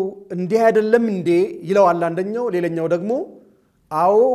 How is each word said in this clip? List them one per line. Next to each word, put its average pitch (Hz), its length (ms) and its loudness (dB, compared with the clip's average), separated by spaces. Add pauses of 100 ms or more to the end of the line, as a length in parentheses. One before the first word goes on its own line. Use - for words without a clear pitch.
(300)
እንዲህ 180 320 -2
አይደለም 220 440 4
እንዴ 185 220 -4 (340)
ይለዋል 175 400 2
አንደኛው፣ 190 480 -4
ሌላኛው 165 380 -4
ደግሞ 175 220 -2 (800)
አዎ 170 240 2 (200)